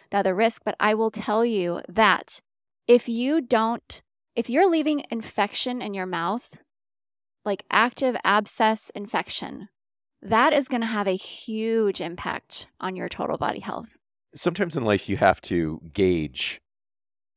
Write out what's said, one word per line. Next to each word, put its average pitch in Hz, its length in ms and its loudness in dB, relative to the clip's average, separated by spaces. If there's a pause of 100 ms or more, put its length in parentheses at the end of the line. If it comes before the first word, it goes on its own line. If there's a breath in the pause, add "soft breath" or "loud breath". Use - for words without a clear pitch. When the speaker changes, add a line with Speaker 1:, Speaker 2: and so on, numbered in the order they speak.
Speaker 1:
the 196 80 0
other 190 160 2
risk." 226 320 0
But 214 140 -4
I 214 160 4
will 220 160 0
tell 220 340 0
you 180 420 0
that 190 540 2 (460)
if 240 200 6
you 247 340 0
don't, 226 600 -2 (340)
if 233 140 -2
you're 339 200 6
leaving 302 420 0
infection 233 680 -2
in 214 140 -6
your 185 140 -4
mouth, 180 520 -4 (880)
like 202 240 -4
active 240 540 2
abscess 214 720 2
infection, - 720 -8 (540)
that 233 300 4
is 269 140 2
gonna 233 200 -2
have 208 200 -2
a 185 80 0
huge 220 840 -2
impact - 640 -8 (140)
on 190 160 -6
your 175 140 -8
total - 280 -6
body - 220 -4
health. - 300 -10 (440)
Speaker 2:
Sometimes 175 420 -2
in 135 80 -2
life 104 240 2
you 90 100 -2
have 95 240 4
to 80 380 -2 (140)
gauge 85 680 0 (760)